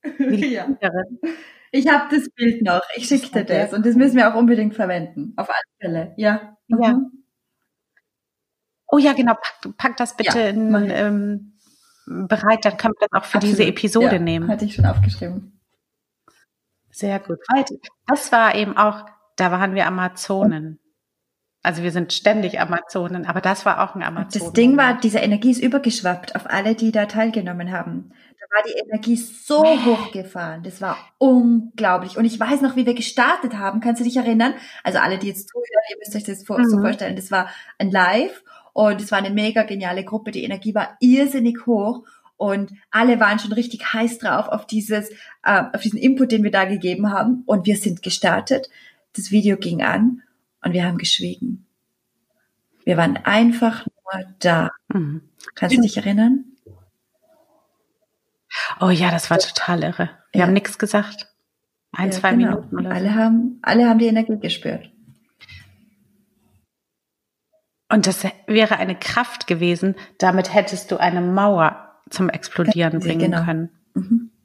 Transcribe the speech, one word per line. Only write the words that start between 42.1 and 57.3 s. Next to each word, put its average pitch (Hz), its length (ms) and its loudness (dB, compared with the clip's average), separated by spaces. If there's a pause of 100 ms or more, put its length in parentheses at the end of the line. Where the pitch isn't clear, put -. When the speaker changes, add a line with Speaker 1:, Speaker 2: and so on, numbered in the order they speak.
Speaker 1:
und 202 340 -2 (180)
alle 233 300 4
waren 214 180 4
schon 220 160 -6
richtig - 400 -4
heiß 226 240 -2
drauf - 300 -2
auf - 180 -6
dieses, 214 460 -4 (320)
äh, 196 200 2 (100)
auf - 80 -6
diesen 208 180 -4
Input, 262 320 2
den 220 120 2
wir 208 80 2
da 190 140 2
gegeben 185 460 -2
haben. 214 340 0
Und 208 220 0
wir 202 100 2
sind 180 240 -4
gestartet. 190 640 -2 (480)
Das 190 160 -8
Video 202 260 4
ging 170 260 -4
an 240 400 0 (400)
und 180 100 -2
wir 175 120 0
haben 175 120 -2
geschwiegen. - 680 -4 (1160)
Wir 175 140 4
waren 165 200 4
einfach 226 680 2
nur 190 400 -10 (140)
da. 165 320 2 (180)
Speaker 2:
Mhm. 156 320 -4 (340)
Speaker 1:
Kannst - 220 2
du 240 40 6
dich 208 160 2
erinnern? 220 480 2 (2250)